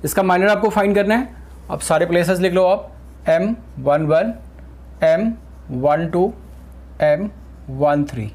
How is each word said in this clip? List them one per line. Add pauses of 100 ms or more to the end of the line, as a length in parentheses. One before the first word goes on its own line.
इसका
माइनर
आपको
फाइंड
करना
है। (360)
अब
सारे
प्लेसेस
लिख
लो
आप, (380)
एम (240)
वन
वन, (680)
एम (480)
वन
टू, (720)
एम (420)
वन
थ्री